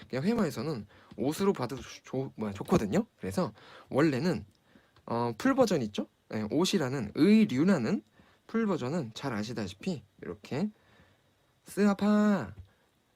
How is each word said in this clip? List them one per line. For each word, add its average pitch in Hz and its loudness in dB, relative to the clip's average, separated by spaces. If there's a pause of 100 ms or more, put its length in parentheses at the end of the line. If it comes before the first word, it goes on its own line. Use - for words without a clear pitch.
그냥 131 -4
회화에서는 156 -2 (320)
옷으로 185 0
봐도 131 -6 (260)
좋-, 135 -6
뭐야, 104 -6
좋거든요. 117 0 (140)
그래서 104 -4 (360)
원래는, 139 0 (600)
어, 117 -2
풀 269 2
버전 208 2
있죠? - -6 (260)
예, 107 -4
옷이라는, 143 0
의류라는 185 4 (460)
풀 226 -2
버전은 131 -2
잘 139 -6
아시다시피 107 -6 (180)
이렇게 127 -6 (960)
쓰아파, 202 2 (640)